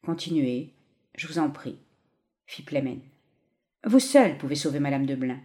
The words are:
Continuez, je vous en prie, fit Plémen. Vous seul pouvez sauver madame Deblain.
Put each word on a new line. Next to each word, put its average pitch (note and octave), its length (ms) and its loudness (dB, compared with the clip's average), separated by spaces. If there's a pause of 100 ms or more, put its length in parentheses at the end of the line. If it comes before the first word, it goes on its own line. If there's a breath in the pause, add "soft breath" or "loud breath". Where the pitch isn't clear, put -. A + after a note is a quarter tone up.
Continuez, D3+ 680 -2 (420)
je D#3+ 120 -10
vous E3 120 -4
en D3+ 100 2
prie, - 300 -12 (680)
fit - 160 -16
Plémen. C3+ 380 -4 (880)
Vous B3 120 8
seul G#3+ 380 4
pouvez C#3+ 180 -4
sauver D3 240 -2
madame C#3 260 0
Deblain. C3 400 -4